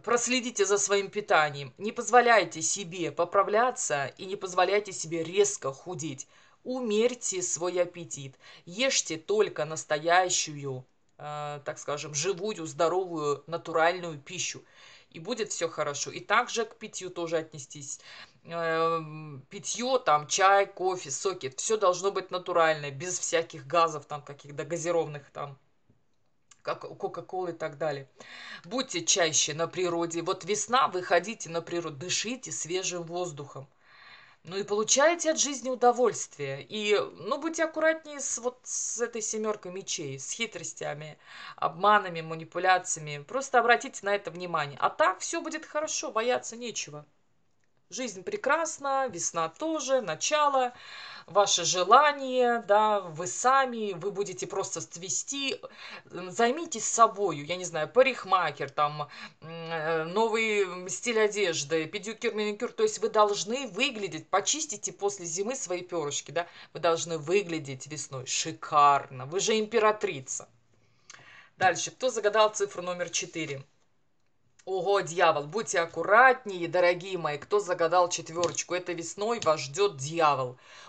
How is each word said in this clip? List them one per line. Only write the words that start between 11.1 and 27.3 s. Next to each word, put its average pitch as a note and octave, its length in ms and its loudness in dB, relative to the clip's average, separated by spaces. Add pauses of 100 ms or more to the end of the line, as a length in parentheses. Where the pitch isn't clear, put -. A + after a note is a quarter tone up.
э, D3 460 -8
так D3+ 140 -8
скажем, D3 360 -8
живую, F3 520 -2
здоровую, D#3+ 800 0
натуральную E3 720 0
пищу. - 440 -8 (480)
И E3 100 -16
будет G#3+ 300 -4
всё E3 180 -4
хорошо. D3 420 -4
И - 100 -10
также A3+ 460 0
к - 100 -20
питью F#3 340 -12
тоже E3+ 280 -2
отнестись. D3+ 600 -10 (460)
Эм, D#3+ 1040 -2
питьё, A#3+ 480 -2
там, D3 280 2
чай, G3 400 6
кофе, F#3 440 -4
соки, F3+ 460 -4
всё - 220 0
должно F#3 320 2
быть F#3+ 200 -6
натуральное, E3 600 2
без D3+ 280 -6
всяких E3 480 -4
газов, D#3+ 400 2
там, D3 160 -10
каких-то C#3+ 420 -12
газированных, D#3 680 -2
там, C#3+ 260 -10 (1080)
как E3 180 -6 (180)
Кока-Колы F3+ 520 -6